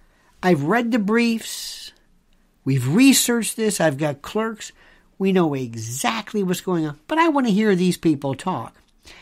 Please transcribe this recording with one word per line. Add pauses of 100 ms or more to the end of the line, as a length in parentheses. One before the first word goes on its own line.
(420)
I've
read
the
briefs. (720)
We've
researched
this.
I've
got
clerks. (460)
We
know
exactly
what's
going
on.
But
I
wanna
hear
these
people
talk." (380)